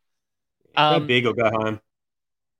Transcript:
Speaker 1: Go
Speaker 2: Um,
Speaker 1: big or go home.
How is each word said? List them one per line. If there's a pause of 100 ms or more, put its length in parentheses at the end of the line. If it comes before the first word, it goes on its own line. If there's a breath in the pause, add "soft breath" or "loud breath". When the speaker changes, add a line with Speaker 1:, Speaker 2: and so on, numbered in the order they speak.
(760)
Speaker 1:
Go
Speaker 2:
Um,
Speaker 1:
big
or
go
home. (800)